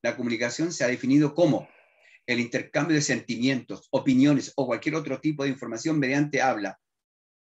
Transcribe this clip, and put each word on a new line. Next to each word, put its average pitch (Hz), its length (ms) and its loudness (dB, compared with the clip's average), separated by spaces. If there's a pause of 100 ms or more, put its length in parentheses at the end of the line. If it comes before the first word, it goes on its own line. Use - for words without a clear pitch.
la 120 140 -2
comunicación 120 560 -2
se 139 120 -4
ha 123 40 2
definido 139 480 2
como 156 320 2 (580)
el 120 140 0
intercambio 143 560 -2
de 143 60 2
sentimientos, 120 880 -2
opiniones 135 640 4
o 139 120 -2
cualquier 123 280 -4
otro 135 240 -6
tipo 151 240 -4
de 139 60 -2
información 127 500 -4
mediante 139 420 0
habla, 107 380 -2 (680)